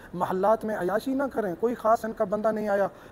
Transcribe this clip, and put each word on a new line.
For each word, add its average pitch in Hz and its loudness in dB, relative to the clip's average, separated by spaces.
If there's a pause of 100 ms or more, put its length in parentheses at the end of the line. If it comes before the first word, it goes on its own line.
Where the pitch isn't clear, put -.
(140)
महल्लात 190 2
में 214 -4
अयाशी 202 -2
ना 269 0
करें। 208 -4
कोई 240 0
ख़ास 226 2
इनका 220 -2
बंदा 214 0
नहीं 214 -2
आया, 196 2 (220)